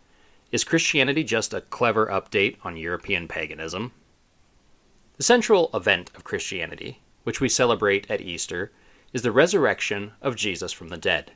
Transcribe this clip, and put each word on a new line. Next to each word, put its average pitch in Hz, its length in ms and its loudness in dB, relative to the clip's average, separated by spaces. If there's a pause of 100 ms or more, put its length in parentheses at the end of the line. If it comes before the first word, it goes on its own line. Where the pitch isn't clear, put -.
(540)
Is 117 100 0
Christianity 147 600 2
just 110 280 -2
a 98 60 -4
clever 110 460 0
update 98 580 0
on 87 140 -8
European 85 500 -4
paganism? 82 640 -8 (1300)
The 143 60 -6
central 220 500 4
event 95 420 0
of - 80 -20
Christianity, - 800 -8 (240)
which 117 160 -4
we 131 80 2
celebrate 107 600 2
at 104 120 -2
Easter, 87 500 -6 (420)
is 123 80 -4
the 117 100 0
resurrection 110 920 2
of 127 160 -2
Jesus 92 340 -4
from - 160 -14
the 85 100 -10
dead. 82 380 0